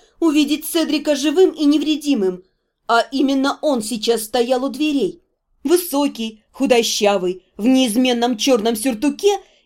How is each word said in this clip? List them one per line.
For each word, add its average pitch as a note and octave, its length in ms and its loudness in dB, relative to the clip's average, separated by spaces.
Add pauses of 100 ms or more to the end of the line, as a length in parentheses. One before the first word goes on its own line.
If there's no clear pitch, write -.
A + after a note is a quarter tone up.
(200)
увидеть D4+ 460 0
Седрика D4+ 480 -2
живым D4+ 380 2
и D4+ 120 -4
невредимым, C#4+ 800 0 (460)
а A#3 120 4 (120)
именно C4+ 500 0
он C4+ 200 0
сейчас A3 420 -2
стоял B3 400 -2
у C#4 40 -2
дверей. C4+ 540 -2 (400)
Высокий, C#4 880 -2
худощавый, G3+ 920 0 (120)
в G3+ 100 -4
неизменном B3+ 680 2
черном A#3 380 0
сюртуке C#4+ 640 -2 (280)